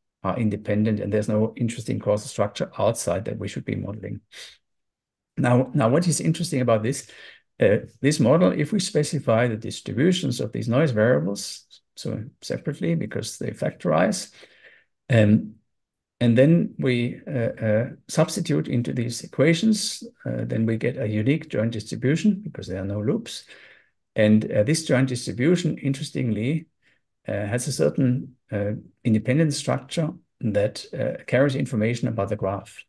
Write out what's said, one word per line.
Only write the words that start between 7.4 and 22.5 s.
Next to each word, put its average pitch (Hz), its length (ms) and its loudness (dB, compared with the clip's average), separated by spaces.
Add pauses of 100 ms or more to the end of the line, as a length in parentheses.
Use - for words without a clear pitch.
uh, 107 180 6 (240)
this 147 180 2
model, 175 320 4
if 147 200 -2
we 214 80 0
specify 135 680 0
the 113 80 -2
distributions 123 840 -2
of 113 100 -4
these 113 160 -4
noise 135 240 2
variables, 139 920 0 (140)
so - 280 -8 (180)
separately - 540 -4
because - 440 -6
they - 120 -6
factorize, - 800 0 (760)
um, 107 460 6 (680)
and 120 160 4
then 160 400 6
we, 123 480 -2
uh, 120 400 -4
uh, 110 240 2 (200)
substitute 160 580 0
into 120 260 -2
these 120 300 -4
equations, 170 800 0 (220)
uh, 120 180 -4
then 120 220 -2
we 113 120 0
get 120 200 -2
a 113 100 -4
unique 110 420 0
joint 113 220 0
distribution 131 680 0
because 98 260 -12